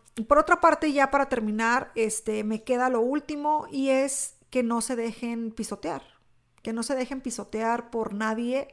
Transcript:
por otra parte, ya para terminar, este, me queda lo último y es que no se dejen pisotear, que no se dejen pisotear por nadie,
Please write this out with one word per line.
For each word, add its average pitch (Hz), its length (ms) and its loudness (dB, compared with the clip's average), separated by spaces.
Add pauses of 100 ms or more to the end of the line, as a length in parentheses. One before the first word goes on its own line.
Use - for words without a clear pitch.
(260)
por 285 120 6
otra 339 220 4
parte, 320 320 4
ya 269 180 4
para 277 180 2
terminar, 226 640 0
este, 214 480 -2
me 214 220 -4
queda 254 240 2
lo 247 120 2
último 294 720 0
y 269 200 0
es 269 480 0 (100)
que 247 140 0
no 233 180 0
se 240 160 -4
dejen 233 560 -6
pisotear, 240 500 -8 (600)
que 220 100 -6
no 233 100 -4
se 269 120 -2
dejen 262 260 -4
pisotear 233 720 -4
por 220 240 -4
nadie, 233 580 -2